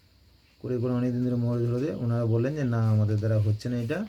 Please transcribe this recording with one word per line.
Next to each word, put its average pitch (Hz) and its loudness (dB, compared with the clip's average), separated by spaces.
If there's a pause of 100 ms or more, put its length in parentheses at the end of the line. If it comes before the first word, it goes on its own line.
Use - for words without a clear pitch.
(600)
করে 123 -4
করে 123 0
অনেক 123 0
দিন 123 0
ধরে 123 0
মোহরি 120 0
ধরে 120 0
দেয়। 170 -2
ওনারা 120 0
বললেন 117 2
যে, 147 -2
"না, 117 0
আমাদের 107 2
দ্বারা 107 2
হচ্ছে 107 0
না 123 -2
এটা, 147 -4